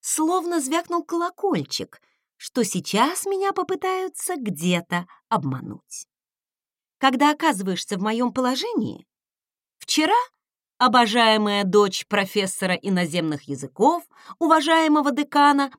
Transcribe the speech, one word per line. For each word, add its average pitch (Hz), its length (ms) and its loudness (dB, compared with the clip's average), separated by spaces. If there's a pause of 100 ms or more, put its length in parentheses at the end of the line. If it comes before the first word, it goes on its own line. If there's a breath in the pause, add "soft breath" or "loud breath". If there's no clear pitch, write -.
словно 339 600 -2
звякнул 330 440 -2
колокольчик, 339 960 -4 (360)
что - 280 -4
сейчас 233 640 -2
меня 392 260 -2
попытаются 370 840 -6
где-то 175 720 -2 (220 soft breath)
обмануть. - 800 -6 (920)
Когда 269 320 4
оказываешься 202 640 -2
в 180 60 -6
моём 233 300 -2
положении, 269 760 -4 (720)
вчера 320 380 0 (640)
обожаемая 220 840 4
дочь 196 420 2
профессора 190 680 -2
иноземных 170 720 -2
языков, 165 580 0 (360 loud breath)
уважаемого 311 760 4
декана 285 680 2